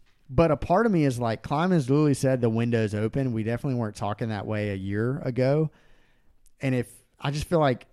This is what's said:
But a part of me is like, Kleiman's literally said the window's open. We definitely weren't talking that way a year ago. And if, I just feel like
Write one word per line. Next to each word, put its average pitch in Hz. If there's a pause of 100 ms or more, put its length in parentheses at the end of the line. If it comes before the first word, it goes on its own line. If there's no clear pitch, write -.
(300)
But 160
a 143
part 190
of 233
me 165
is 127
like, 117
Kleiman's 160
literally 147
said 131
the 117
window's 113
open. 113
We 110
definitely 120
weren't 107
talking 107
that 104
way 104
a 101
year 104
ago. 135 (920)
And 131
if, 120 (320)
I 139
just 147
feel 180
like 135